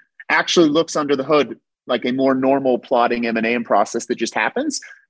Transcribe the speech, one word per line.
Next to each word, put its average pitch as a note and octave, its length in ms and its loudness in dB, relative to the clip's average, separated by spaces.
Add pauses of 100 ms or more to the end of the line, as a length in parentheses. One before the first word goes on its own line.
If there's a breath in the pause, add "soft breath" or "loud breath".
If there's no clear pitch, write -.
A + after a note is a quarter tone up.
(300 soft breath)
actually E3 400 2
looks D#3+ 260 0
under C#3+ 200 0
the C3 80 -2
hood C3+ 360 0 (280)
like B2 180 -2
a C3 60 -2
more C3+ 220 2
normal C3 460 2
plotting A#2+ 460 0
M A#2 120 -2
and A2+ 80 0
A A#2+ 140 0
process A2+ 460 0
that A#2+ 100 -4
just A2+ 180 -4
happens. A#3+ 460 -4 (300 loud breath)